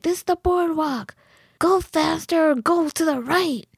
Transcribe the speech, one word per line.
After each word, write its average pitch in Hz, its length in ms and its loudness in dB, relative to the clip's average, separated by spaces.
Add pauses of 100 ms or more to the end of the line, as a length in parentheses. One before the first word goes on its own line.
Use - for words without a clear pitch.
This 349 160 -2
is - 40 -14
the 359 120 0
boardwalk. 311 760 -2 (460)
Go 370 200 2
faster, 320 760 0
go 320 340 0
to 330 160 -4
the 285 160 0
right. 294 460 -2 (100)